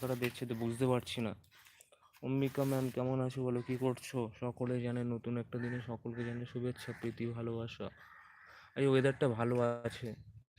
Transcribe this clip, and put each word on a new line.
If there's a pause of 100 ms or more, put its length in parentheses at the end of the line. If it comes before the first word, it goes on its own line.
কারা
দেখছে
তো (100)
বুঝতে
পারছি
না। (960)
অম্বিকা
ম্যাম (100)
কেমন
আছো
বলো,
কী
করছো? (240)
সকলে (100)
জানে (120)
নতুন (100)
একটা
দিনে (100)
সকলকে
জানে
শুভেচ্ছা, (100)
প্রীতি, (120)
ভালোবাসা। (920)
এই
ওয়েদারটা (100)
ভালো (320)
আছে, (500)